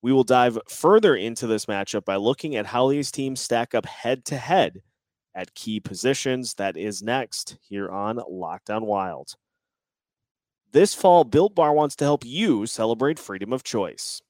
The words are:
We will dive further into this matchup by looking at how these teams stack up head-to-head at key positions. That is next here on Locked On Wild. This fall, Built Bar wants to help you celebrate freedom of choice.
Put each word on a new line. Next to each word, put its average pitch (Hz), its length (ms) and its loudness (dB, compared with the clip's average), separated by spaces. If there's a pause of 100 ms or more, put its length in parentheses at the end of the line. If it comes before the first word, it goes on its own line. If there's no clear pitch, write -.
We 123 100 2
will 131 120 6
dive 123 340 4 (100)
further 190 480 4
into 113 300 -6
this 110 200 -2
matchup 101 380 -4
by 98 120 0
looking 131 400 -2
at 107 100 -4
how 123 220 2
these 143 220 0
teams 135 300 -6
stack 120 340 -2
up 110 120 0
head-to-head 127 960 -2 (520)
at 92 200 -12
key 107 240 -8
positions. 127 760 -4
That 95 240 -6
is 98 240 -8
next 120 580 -6
here 98 300 -8
on 104 360 -6
Locked 90 440 -12
On 110 160 -4
Wild. 92 480 -4 (1400)
This 185 220 6
fall, 175 300 6
Built 170 300 2
Bar 151 200 4
wants 151 220 2
to 147 80 -2
help 143 200 2
you 127 420 0
celebrate 117 520 -2
freedom 101 340 -8
of 127 100 -4
choice. - 680 -6